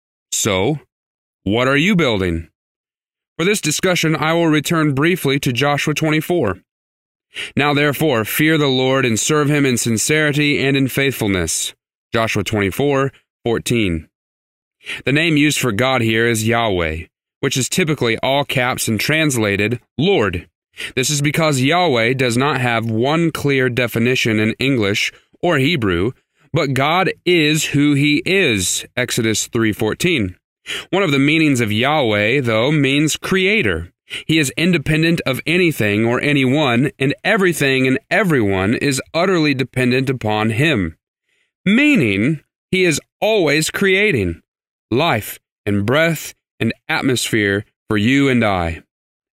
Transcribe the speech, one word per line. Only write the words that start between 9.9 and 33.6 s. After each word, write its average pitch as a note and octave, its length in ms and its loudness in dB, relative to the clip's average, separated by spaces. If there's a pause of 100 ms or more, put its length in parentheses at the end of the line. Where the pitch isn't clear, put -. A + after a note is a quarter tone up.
and C#3 120 2
in C3+ 100 2
faithfulness." A2 880 -2 (380)
Joshua A2 320 -2
twenty-four C3+ 680 0 (340)
fourteen. A2 640 -2 (960)
The B2+ 60 -2
name D#3 260 2
used D3 220 2
for B2 140 -2
God B2+ 280 0
here A2+ 280 2
is A2 180 -2
Yahweh, F#2 600 -2 (340)
which C3+ 160 -2
is B2+ 120 -2
typically C#3+ 500 0
all C#3 260 0
caps B2 420 -2
and A2 140 -2
translated A#2 800 0 (180)
Lord. A#2 500 0 (460)
This C3 160 -2
is D3 100 -2
because D3+ 400 0
Yahweh C3+ 520 2
does B2+ 240 0
not C3 240 0
have A#2 280 -2
one D3 440 0
clear C3+ 360 0
definition A#2+ 680 0
in A2 220 0
English A2+ 520 0 (300)
or E3 160 2
Hebrew, A#2+ 540 0 (400)
but C#3+ 200 -2
God D3+ 380 0 (160)
is D#3+ 380 2
who D3 300 2
he D3 300 2
is, C#3 600 0 (100)
Exodus A#2 520 -2
three A2+ 240 0
fourteen. A2 640 -2 (540)
One F#3 120 0
of F#3+ 80 0
the C#3 80 2
meanings C#3+ 420 2
of G#2+ 120 0
Yahweh, A#2 720 0
though, A#2 280 0
means C#3+ 460 0
creator. F#3 760 -2 (360)